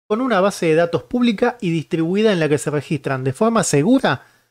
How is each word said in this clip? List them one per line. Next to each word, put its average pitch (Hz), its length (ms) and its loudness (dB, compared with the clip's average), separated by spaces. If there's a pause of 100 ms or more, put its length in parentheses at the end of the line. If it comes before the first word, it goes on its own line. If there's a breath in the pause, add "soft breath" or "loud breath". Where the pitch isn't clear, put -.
con 214 140 -2
una 226 220 0
base 190 240 -2
de 156 80 4
datos 170 280 0
pública 240 560 0
y 175 120 -4
distribuida 175 640 0
en 175 40 -2
la 156 120 0
que 147 80 2
se - 120 -4
registran 139 540 -4
de 135 80 -2
forma 226 320 0
segura 160 600 0 (240 soft breath)